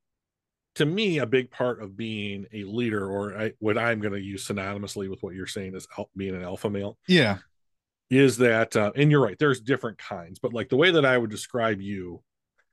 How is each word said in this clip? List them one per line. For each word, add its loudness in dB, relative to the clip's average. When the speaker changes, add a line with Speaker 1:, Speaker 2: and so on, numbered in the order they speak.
Speaker 1:
to 4
me, 0
a 0
big 0
part -2
of -14
being -8
a -10
leader, -2
or -4
I, -4
what 0
I'm 0
gonna -4
use -10
synonymously -6
with -10
what -10
you're -10
saying -10
is -14
al-, -10
being -4
an -8
alpha -6
male, -6
Speaker 2:
Yeah. 4
Speaker 1:
is 6
that, 4
uh, 2
and 6
you're 6
right, 0
there's 2
different -2
kinds, -12
but, -4
like, -4
the 2
way 6
that 4
I 4
would 0
describe -2
you -10